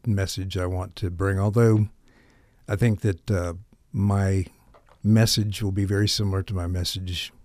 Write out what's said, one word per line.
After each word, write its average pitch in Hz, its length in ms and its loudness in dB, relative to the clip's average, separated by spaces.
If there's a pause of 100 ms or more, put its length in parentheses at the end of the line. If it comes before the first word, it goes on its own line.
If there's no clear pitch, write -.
message 98 500 -2
I 90 120 -2
want 92 300 -6
to 92 120 -4
bring. 95 300 -2
Although 107 480 4 (800)
I 104 80 -4
think 110 260 0
that, 104 300 -2
uh, 87 220 -2 (380)
my 98 540 2 (580)
message 107 600 2
will 98 80 -2
be 98 140 -2
very 101 220 2
similar 98 360 -2
to 104 100 -8
my 87 140 -4
message 90 680 -6 (120)